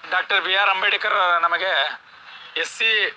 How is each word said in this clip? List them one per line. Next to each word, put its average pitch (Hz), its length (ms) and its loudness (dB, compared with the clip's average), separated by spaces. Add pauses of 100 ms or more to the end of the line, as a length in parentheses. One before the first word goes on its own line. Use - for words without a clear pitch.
(120)
ಡಾಕ್ಟರ್ 185 340 0
ಬಿ 185 140 0
ಆರ್ 202 140 4
ಅಂಬೇಡ್ಕರ್ 196 440 0 (260)
ನಮಗೆ 170 280 0 (880)
ಎಸ್ 160 160 -4
ಸಿ 226 140 2 (260)